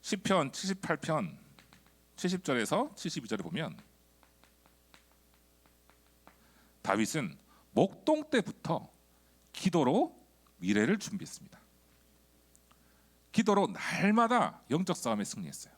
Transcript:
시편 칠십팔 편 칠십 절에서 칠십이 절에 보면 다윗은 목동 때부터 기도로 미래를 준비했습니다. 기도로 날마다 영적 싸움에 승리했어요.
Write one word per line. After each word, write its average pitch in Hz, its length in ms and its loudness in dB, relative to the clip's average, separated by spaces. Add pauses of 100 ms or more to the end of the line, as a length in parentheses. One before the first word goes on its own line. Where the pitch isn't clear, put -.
시편 185 520 0
칠십팔 190 460 -4
편 143 400 -4 (760)
칠십 180 260 -2
절에서 151 520 0
칠십이 147 340 -10
절에 101 140 -4
보면 127 360 -8 (3000)
다윗은 104 580 0 (340)
목동 311 580 2
때부터 - 600 -2 (640)
기도로 170 680 2 (380)
미래를 196 420 2
준비했습니다. - 640 -12 (1700)
기도로 202 340 4
날마다 202 1040 2
영적 175 260 0
싸움에 104 280 -2
승리했어요. - 540 -12